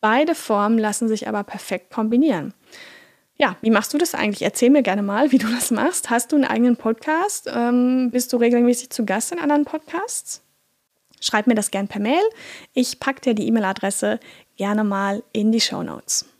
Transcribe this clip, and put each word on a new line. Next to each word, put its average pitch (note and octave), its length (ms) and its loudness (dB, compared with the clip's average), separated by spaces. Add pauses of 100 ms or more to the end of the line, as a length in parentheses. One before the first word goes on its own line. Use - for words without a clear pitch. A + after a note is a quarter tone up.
Beide C4+ 340 2
Formen G#3+ 440 0
lassen G#3+ 300 -2
sich A3 200 -2
aber G#3 160 -4
perfekt - 480 -10
kombinieren. A3 600 0 (880)
Ja, G3+ 180 0
wie A3 100 0
machst G#3+ 220 2
du D4 60 0
das E4+ 160 0
eigentlich? G#3 280 -4
Erzähl A#3 280 2
mir C#4+ 120 6
gerne G3 200 0
mal, G#3+ 300 0
wie C4 60 6
du G#3+ 100 0
das A#3+ 240 -2
machst. A#3+ 380 -2
Hast A#3+ 200 0
du D4+ 60 2
einen C#4 80 4
eigenen A#3+ 320 2
Podcast? A3+ 760 -2
Ähm, B3 600 2
bist B3 200 -2
du B3+ 40 0
regelmäßig A#3+ 540 2
zu - 140 -4
Gast G3+ 280 -4
in F4 80 -6
anderen D4 240 2
Podcasts? - 800 -8 (760)
Schreib G#3+ 280 0
mir A#3 80 4
das G#3 160 -4
gern G3 160 -4
per G3+ 120 -8
Mail. C4 220 2 (500)
Ich - 280 -2
pack C4+ 200 -4
dir A#3+ 140 0
die G#3+ 140 -2
E-Mail-Adresse G#3 720 -2 (360)
gerne G#3 280 0
mal G3 480 -2
in G#3+ 180 0
die A3+ 100 2
Shownotes. - 640 -6 (140)